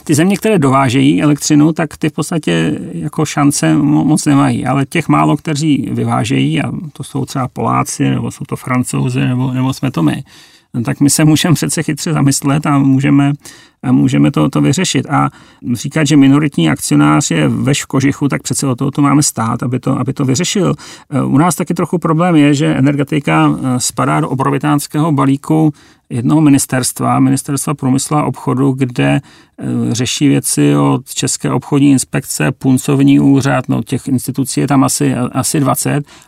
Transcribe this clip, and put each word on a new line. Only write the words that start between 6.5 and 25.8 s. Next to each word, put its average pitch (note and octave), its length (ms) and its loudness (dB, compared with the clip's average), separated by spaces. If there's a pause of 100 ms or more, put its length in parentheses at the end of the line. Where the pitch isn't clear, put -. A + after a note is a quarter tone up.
a B2 100 -6 (220)
to C#3+ 100 -14
jsou C3+ 220 -8
třeba B2+ 220 -6
Poláci, B2+ 600 -2
nebo A#2+ 220 -4
jsou - 140 -14
to - 100 -8
Francouzi, B2+ 640 -4
nebo, B2+ 340 -2
nebo C3 200 -2
jsme C3+ 180 -6
to E3+ 120 -2
my, C#3 200 -2 (600)
tak C#3+ 160 -4
my C#3+ 100 4
se D#3 160 2
můžeme D3+ 300 4
přece - 280 -2
chytře D#3 300 -4
zamyslet D3 520 0
a D3 120 2
můžeme, C#3 560 2 (500)
a C3 80 -2
můžeme C#3+ 400 2
to, D3+ 180 0
to D3 120 0
vyřešit. C#3+ 480 0
A C#3 200 0 (440)
říkat, C#3+ 340 -2
že D3+ 100 4
minoritní C#3+ 520 4
akcionář D3 640 2
je D#3 160 0
veš A#2+ 360 -2
v - 40 -14
kožichu, C#3 400 0
tak C#3+ 160 -4
přece - 240 -4
o B2+ 80 -2
to, C#3 120 -4
o C#3 40 -2
to D3 100 -2
máme C#3+ 220 4
stát, A#2 400 -4
aby B2 160 -4
to, C3+ 200 -2
aby B2+ 140 -4
to C#3 120 -4
vyřešil. D3+ 480 0 (380)
Eh, C3+ 120 0
u C3 140 2
nás E3+ 180 2
taky F3 180 -4
trochu F3 240 -2
problém E3 380 0
je, D3 180 4
že D#3 220 0
energetika, D3 840 0
eh, B2+ 220 -2
spadá C#3+ 400 -2
do D#3+ 100 -2
obrovitánského D3 840 -2
balíku C#3+ 600 0 (360)